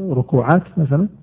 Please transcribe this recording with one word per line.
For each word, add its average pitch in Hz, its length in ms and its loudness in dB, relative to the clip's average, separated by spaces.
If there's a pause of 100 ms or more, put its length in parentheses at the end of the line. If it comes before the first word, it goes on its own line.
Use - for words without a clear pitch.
ركوعات 147 600 0 (140)
مثلًا، 156 320 0 (140)